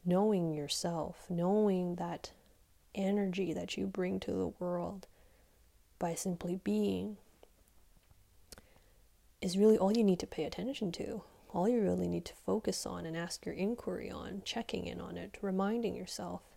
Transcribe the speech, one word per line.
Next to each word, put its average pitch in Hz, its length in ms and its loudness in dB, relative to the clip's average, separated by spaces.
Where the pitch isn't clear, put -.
knowing 180 480 4
yourself, 156 760 -4
knowing 180 680 2
that 170 360 -6
energy 190 600 0
that 175 240 -4
you 196 100 0
bring 190 320 0
to - 140 -2
the 185 140 2
world 180 600 -2
by 170 140 0
simply 175 440 -2
being 202 600 0
is 185 160 0
really 214 200 10
all 196 180 4
you 233 80 6
need 185 160 6
to 156 80 -4
pay - 160 -6
attention 214 480 -4
to, - 320 -6
all 180 160 2
you 240 140 4
really 180 260 2
need 175 180 -2
to - 100 -12
focus 196 500 -2
on 175 200 -6
and 160 120 -4
ask 170 280 -6
your 151 100 -6
inquiry 202 560 -4
on, - 320 -8
checking 226 420 -6
in 175 140 -8
on 175 180 -10
it, 190 240 -12
reminding 196 540 0
yourself. 175 480 -8